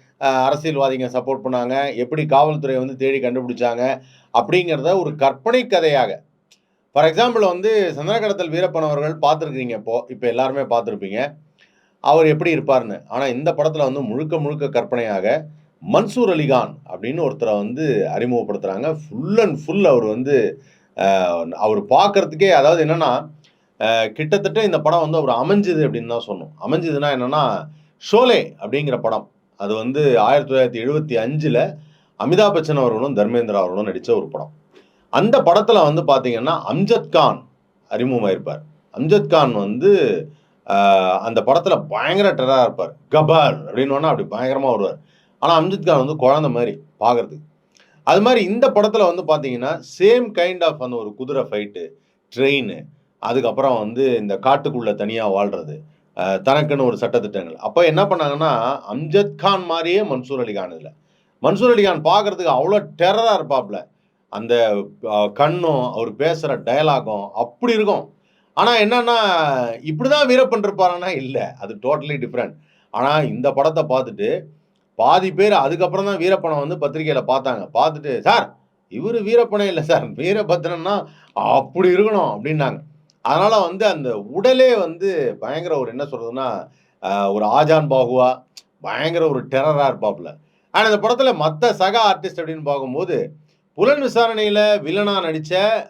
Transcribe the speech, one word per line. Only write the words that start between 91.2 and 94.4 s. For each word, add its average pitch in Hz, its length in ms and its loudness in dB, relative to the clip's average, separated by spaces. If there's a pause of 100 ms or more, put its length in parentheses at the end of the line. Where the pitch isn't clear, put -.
மத்த 156 220 0
சக 196 280 0 (140)
ஆர்டிஸ்ட் 175 260 -6
அப்படின்னு 160 220 -8
பார்க்கும்போது, 143 720 -4 (420)
புலன் 277 300 2
விசாரணையில 214 800 2